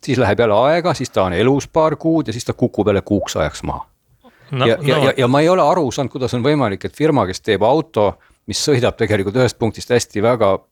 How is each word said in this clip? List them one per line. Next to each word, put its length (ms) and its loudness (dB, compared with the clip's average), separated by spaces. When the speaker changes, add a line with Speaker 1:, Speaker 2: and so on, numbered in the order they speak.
Speaker 1:
siis 160 -2
läheb 240 2
jälle 160 4
aega, 260 0
siis 160 -8
ta 140 2
on 100 -2
elus 320 2
paar 320 0
kuud 300 -2
ja 20 -4
siis 160 -10
ta 80 -4
kukub 320 0
jälle 160 0
kuuks 320 -2
ajaks 240 -4
maha. 240 -8
Speaker 2:
No, 80 0
Speaker 1:
Ja, 160 2
ja, 160 0
Speaker 2:
no. 80 2
Speaker 1:
ja, 160 2
ja 80 2
ma 160 2
ei 80 4
ole 80 2
aru 320 2
saanud, 240 -6
kuidas 160 -4
on 160 -4
võimalik, 400 -2
et 80 -20
firma, 320 2
kes 160 -10
teeb 160 2
auto, 540 2
mis 160 -6
sõidab 320 0
tegelikult 400 -2
ühest 240 0
punktist 320 -4
hästi 320 -2
väga 300 2